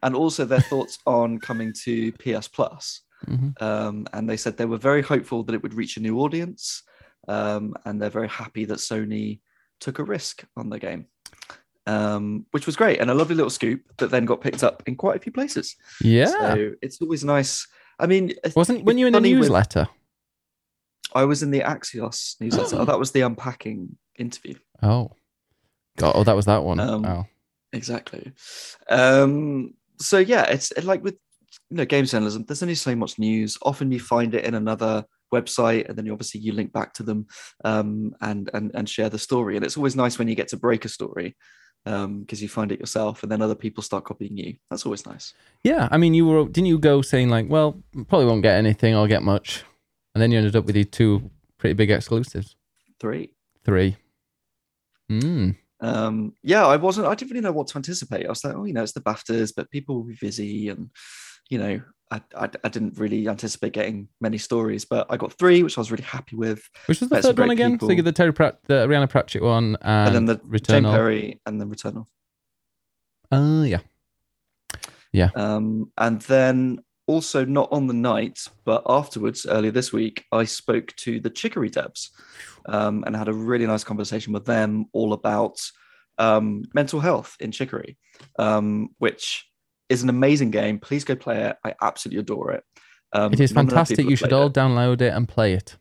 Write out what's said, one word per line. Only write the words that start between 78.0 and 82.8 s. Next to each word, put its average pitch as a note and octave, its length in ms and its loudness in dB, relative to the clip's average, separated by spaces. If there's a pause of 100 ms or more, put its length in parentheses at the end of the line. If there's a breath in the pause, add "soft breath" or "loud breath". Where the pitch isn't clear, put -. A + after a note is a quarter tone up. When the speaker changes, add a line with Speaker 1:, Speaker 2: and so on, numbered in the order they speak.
Speaker 1:
but A2+ 240 0
afterwards, A#2+ 580 -2
earlier A2 240 2
this B2+ 220 -2
week, A2 400 -4
I A2+ 120 2
spoke - 540 -4
to A#2 220 -6
the A#2 100 -4
Chicory E3 400 -4
devs, - 380 -8 (580 loud breath)
um, G#2+ 400 -2